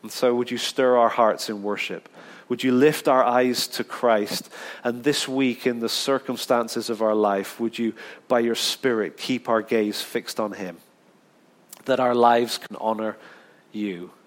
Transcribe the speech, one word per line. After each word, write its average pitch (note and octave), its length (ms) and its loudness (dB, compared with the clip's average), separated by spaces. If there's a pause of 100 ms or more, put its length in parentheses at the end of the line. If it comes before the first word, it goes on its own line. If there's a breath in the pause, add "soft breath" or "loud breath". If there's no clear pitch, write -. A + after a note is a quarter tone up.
And A2 100 -14
so B2 220 2
would A#2+ 160 -2
you A#2+ 80 -4
stir B2+ 380 2
our A#2 120 6
hearts A2 400 2
in G#2 140 -8
worship? G2 460 -6 (400 loud breath)
Would B2 140 -4
you B2+ 100 2
lift D3+ 360 4
our C3 160 6
eyes B2 440 2
to - 160 -6
Christ? - 680 0 (340 loud breath)
And A#2+ 180 -4
this C#3+ 240 0
week, C3 400 0
in A#2+ 140 -2
the A2+ 80 -2
circumstances A#2+ 1000 -2
of G#2+ 100 -4
our A2 140 2
life, G2+ 440 0
would A2+ 200 -4
you, A2+ 160 -2 (340 loud breath)
by B2 120 4
your A#2 140 0
Spirit, A2 640 -2
keep - 320 -4
our A2+ 140 2
gaze G#2+ 400 -2
fixed - 360 -8
on G#2+ 140 -4
him, F#2 240 -10 (1080)
that C3 140 2
our B2 140 2
lives A#2+ 440 4
can - 180 -14
honor A2 400 -4 (560 loud breath)
you F#2+ 380 -8 (160)